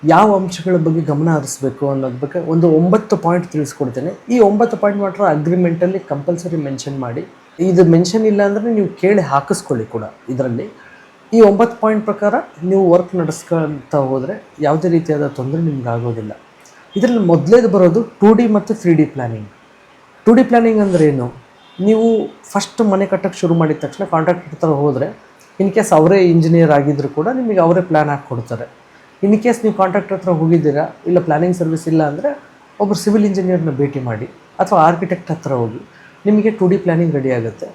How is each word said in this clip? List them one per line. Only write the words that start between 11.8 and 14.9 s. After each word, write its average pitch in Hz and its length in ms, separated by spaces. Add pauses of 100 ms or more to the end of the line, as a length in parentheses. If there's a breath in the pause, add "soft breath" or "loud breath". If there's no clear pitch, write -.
ಪಾಯಿಂಟ್ 214 240
ಪ್ರಕಾರ 208 300 (280)
ನೀವು 185 280
ವರ್ಕ್ 180 240
ನಡೆಸ್ಕೊಂತ 156 840
ಹೋದ್ರೆ 135 480 (160)
ಯಾವುದೇ 151 280
ರೀತಿಯಾದ 156 380